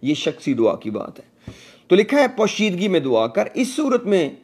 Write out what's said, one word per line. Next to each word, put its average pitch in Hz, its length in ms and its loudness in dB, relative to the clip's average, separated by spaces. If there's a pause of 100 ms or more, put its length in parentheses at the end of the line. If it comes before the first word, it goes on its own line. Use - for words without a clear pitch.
ये 143 120 0
शख्सी 143 380 -4
दुआ 113 220 2
की - 160 -10
बात - 280 -10
है। - 60 -20 (640)
तो 180 60 6
लिखा 208 220 2
है, 277 100 4
"पोशीदगी 202 600 0
में 170 160 2
दुआ 117 240 2
कर, 202 280 -4
इस 247 200 -2
सूरत 254 300 0
में 180 380 0